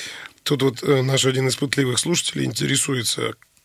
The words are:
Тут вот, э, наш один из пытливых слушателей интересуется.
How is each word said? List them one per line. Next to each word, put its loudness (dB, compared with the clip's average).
Тут 0
вот, 2
э, 4
наш 2
один 2
из -2
пытливых 0
слушателей -2
интересуется. -2